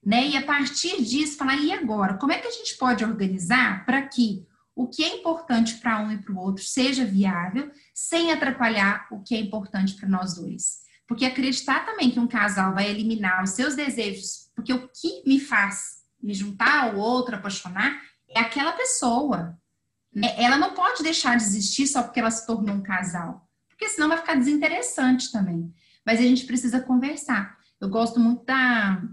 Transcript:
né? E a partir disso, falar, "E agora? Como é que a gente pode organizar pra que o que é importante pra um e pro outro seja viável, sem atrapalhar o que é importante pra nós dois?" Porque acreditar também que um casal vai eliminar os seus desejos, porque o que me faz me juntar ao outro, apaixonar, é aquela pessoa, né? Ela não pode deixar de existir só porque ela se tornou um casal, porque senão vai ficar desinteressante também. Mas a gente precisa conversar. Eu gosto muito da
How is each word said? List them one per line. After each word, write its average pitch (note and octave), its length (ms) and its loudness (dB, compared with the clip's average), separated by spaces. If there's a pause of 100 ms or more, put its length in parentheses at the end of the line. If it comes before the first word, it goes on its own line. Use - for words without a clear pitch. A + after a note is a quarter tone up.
né? B3 280 2
E D4 80 0
a B3+ 60 -2
partir D4 600 0
disso, C#4+ 340 0
falar, C4+ 200 0
"E D4+ 160 2
agora? G#3+ 440 0
Como C#4 140 0
é F4+ 80 0
que - 80 -8
a A#4 40 -6
gente - 260 -10
pode B3 260 2
organizar G3 800 0
pra C4+ 160 2
que A3 460 -2 (260)
o B3 140 -4
que - 160 -4
é F4 140 -4
importante A#3+ 580 0
pra A3+ 240 -2
um G#3+ 100 -4
e G#3+ 100 -4
pro F#3+ 200 -6
outro F#3+ 240 -4
seja C4 400 0
viável, F#3+ 680 0 (240)
sem E4 380 0
atrapalhar A3+ 800 0
o G#3 100 -12
que A#3+ 140 -4
é A3 40 0
importante G3 560 -2
pra - 120 -8
nós F#3 280 0
dois?" - 440 -6 (260)
Porque A#3 200 -2
acreditar C4 600 0
também F#4+ 260 2
que A#3+ 80 0
um A#3+ 80 2
casal G3 460 0
vai G3 160 0
eliminar G#3 540 0
os F#3+ 60 0
seus C4 260 -2
desejos, A3+ 800 -6
porque - 160 -6
o B3 160 -2
que - 400 -8
me C4+ 100 6
faz G3+ 640 -2 (240)
me G#3 120 -4
juntar A3+ 480 2
ao G#3+ 140 -2
outro, A#3+ 380 0
apaixonar, G3 640 -4 (300)
é A3 100 -2
aquela C#4 340 0
pessoa, A#3+ 840 -2 (560)
né? G#3 240 -2
Ela A#3+ 180 4
não F4+ 200 0
pode G4+ 260 0
deixar D4+ 340 2
de A#3 80 4
existir G3+ 440 0
só B3+ 160 0
porque - 160 -4
ela A3+ 100 2
se - 160 -4
tornou G3+ 300 -2
um G3 80 -4
casal, F3 680 -6 (180)
porque - 220 -8
senão D4+ 180 2
vai E4 120 2
ficar E4 160 0
desinteressante C#4+ 960 2
também. F3 420 -2 (320)
Mas A3+ 140 2
a - 20 6
gente B3 240 6
precisa B3 340 0
conversar. B3+ 800 0 (220)
Eu G3 100 -4
gosto A3+ 300 2
muito A#3+ 260 4
da A#3 560 2 (120)